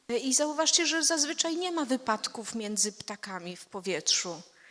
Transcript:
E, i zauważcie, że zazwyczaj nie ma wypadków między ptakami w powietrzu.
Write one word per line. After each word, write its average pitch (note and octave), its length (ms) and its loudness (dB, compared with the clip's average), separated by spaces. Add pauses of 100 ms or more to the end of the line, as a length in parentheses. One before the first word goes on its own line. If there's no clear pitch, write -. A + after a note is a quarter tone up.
E, A#3+ 80 2
i C4 160 0
zauważcie, D4+ 520 4
że D#4 180 2
zazwyczaj D#4+ 520 2
nie F4+ 160 -2
ma D#4+ 140 0
wypadków A#3 680 -2
między G#3 360 -2
ptakami F#3 680 -10
w - 80 -16
powietrzu. F3 760 -2 (300)